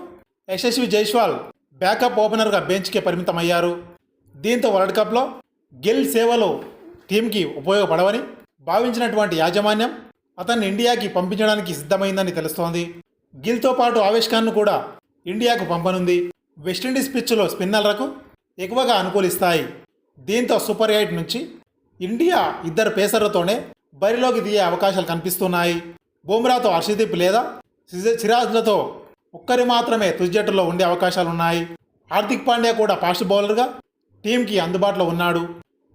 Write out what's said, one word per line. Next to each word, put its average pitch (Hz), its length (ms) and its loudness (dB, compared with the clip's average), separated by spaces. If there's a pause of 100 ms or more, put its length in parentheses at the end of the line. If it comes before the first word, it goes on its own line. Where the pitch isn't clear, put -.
(480)
యశస్వి 240 380 0
జైస్వాల్ 208 480 2 (460)
బ్యాకప్ 220 380 2
ఓపెనర్గా 214 500 2
బెంచ్కే 185 320 0
పరిమితమయ్యారు. 170 720 0 (600)
దీంతో 220 360 0
వరల్డ్ 190 280 2
కప్‌లో 220 240 0 (520)
గిల్ 233 380 0
సేవలు 233 380 2 (600)
టీంకి 214 320 0 (180)
ఉపయోగపడవని 190 600 2 (400)
భావించినటువంటి 214 760 0
యాజమాన్యం 202 540 2 (480)
అతన్ని 214 300 -2
ఇండియాకి 226 400 0
పంపించడానికి 185 680 0
సిద్ధమైందని 190 640 -2
తెలుస్తోంది. 170 460 -4 (500)
గిల్తో 226 380 0
పాటు 240 260 2
అవేష్ 220 320 2
ఖాన్ను 226 220 2
కూడా 202 240 2 (500)
ఇండియాకు 220 380 0
పంపనుంది. 175 520 0 (420)
వెస్టిండీస్ 254 560 -4
పిచ్లో 226 340 0
స్పిన్నర్లకు 208 580 0 (520)
ఎక్కువగా 233 360 0
అనుకూలిస్తాయి. 180 720 0 (520)
దీంతో 233 400 0
సూపర్ 214 380 0
ఎయిట్ 196 160 0
నుంచి 170 280 -6 (600)
ఇండియా 233 380 0 (300)
ఇద్దరు 208 220 0
పేసర్లతోనే 202 640 0 (400)
బరిలోకి 233 460 0
దిగే 208 280 0
అవకాశాలు 180 380 0
కనిపిస్తున్నాయి. 175 720 -2 (500)
బుమ్రాతో 240 440 2
హర్షదీప్ 180 440 0
లేదా 185 280 2 (480)
సిజ-, 208 280 0
సిరాజ్లతో 220 580 2 (580)
ఒక్కరు 247 300 0
మాత్రమే 226 460 2
తుది 180 240 -2
జట్టులో 196 360 2
ఉండే 180 140 0
అవకాశాలున్నాయి. 170 800 0 (480)
హార్దిక్ 208 360 0
పాండ్యా 233 260 2
కూడా 214 220 2
ఫాస్ట్ 180 300 -2
బౌలర్గా 208 420 2 (580)
టీంకి 214 340 0
అందుబాటులో 185 460 0
ఉన్నాడు. 170 380 0 (520)